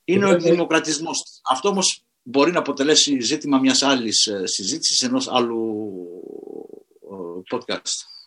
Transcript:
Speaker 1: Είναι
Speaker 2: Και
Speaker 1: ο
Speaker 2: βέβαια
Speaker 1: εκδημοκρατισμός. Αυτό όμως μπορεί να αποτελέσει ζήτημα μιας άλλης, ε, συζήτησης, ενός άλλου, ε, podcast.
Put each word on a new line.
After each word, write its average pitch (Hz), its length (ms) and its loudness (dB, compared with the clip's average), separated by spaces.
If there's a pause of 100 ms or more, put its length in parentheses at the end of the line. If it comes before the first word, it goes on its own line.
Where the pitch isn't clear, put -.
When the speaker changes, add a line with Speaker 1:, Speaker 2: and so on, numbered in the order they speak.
Speaker 1:
Είναι 185 140 2
Speaker 2:
Και 202 60 2
Speaker 1:
ο 196 40 4
Speaker 2:
βέβαια 170 180 4
Speaker 1:
εκδημοκρατισμός. 160 760 0 (280)
Αυτό 165 180 0
όμως 190 360 0 (180)
μπορεί 139 300 2
να 170 60 2
αποτελέσει 139 640 2
ζήτημα 143 380 0
μιας 131 240 2
άλλης, 123 440 2
ε, 98 200 -4
συζήτησης, 113 560 -2
ενός 131 260 -2
άλλου, 113 640 -2 (1080)
ε, 92 540 -10
podcast. - 380 -8 (320)